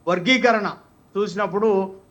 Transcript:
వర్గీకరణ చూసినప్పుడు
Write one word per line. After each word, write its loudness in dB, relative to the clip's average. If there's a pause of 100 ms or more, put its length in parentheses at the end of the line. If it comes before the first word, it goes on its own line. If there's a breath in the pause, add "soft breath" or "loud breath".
వర్గీకరణ 2 (480)
చూసినప్పుడు 0 (160)